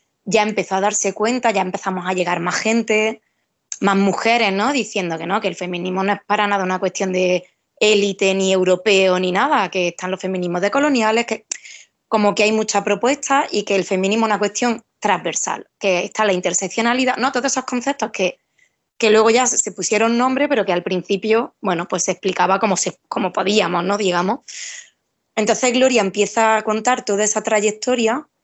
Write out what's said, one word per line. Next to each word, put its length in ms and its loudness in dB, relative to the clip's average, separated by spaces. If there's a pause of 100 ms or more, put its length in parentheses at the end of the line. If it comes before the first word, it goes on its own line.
(260)
ya 180 2
empezó 320 -2
a 60 0
darse 320 0
cuenta, 380 0
ya 100 0
empezamos 460 -4
a 60 -2
llegar 280 -2
más 140 -4
gente, 640 0 (580)
más 180 2
mujeres, 560 2
¿no? 180 0
Diciendo 460 -2
que 80 -8
no, 160 -2
que 60 -2
el 80 -6
feminismo 480 -4
no 100 0
es 140 -8
para 200 0
nada 160 0
una 160 -2
cuestión 320 -2
de 360 0 (320)
élite, 560 2
ni 180 2
europeo, 640 4
ni 120 -2
nada, 400 2
que 180 -2
están 220 -6
los 100 -4
feminismos 400 -2
decoloniales, 640 2
que 200 -8 (640)
como 280 2
que 80 2
hay 80 4
mucha 320 0
propuesta 680 0
y 120 -2
que 120 0
el 80 2
feminismo 440 0
es 20 2
una 100 0
cuestión 440 -2 (160)
transversal, 680 -2 (120)
que 260 0
está 200 -2
la 80 2
interseccionalidad, 840 0
¿no? 140 0
Todos 220 -2
esos 120 -2
conceptos 460 -4
que, 280 -4 (600)
que 100 4
luego 220 6
ya 160 4
se, 100 -2
se 140 -4
pusieron 480 0
nombre, 280 0
pero 180 0
que 80 0
al 100 -2
principio, 800 -2
bueno, 260 -2
pues 160 -2
se 80 -2
explicaba 480 0
como 180 2
se, 300 -4
como 260 -4
podíamos, 500 0
¿no? 140 0
Digamos. 440 0 (920)
Entonces 380 0
Gloria 280 4
empieza 560 2
a 60 -2
contar 400 -2
toda 200 0
esa 180 -2
trayectoria, 840 0 (160)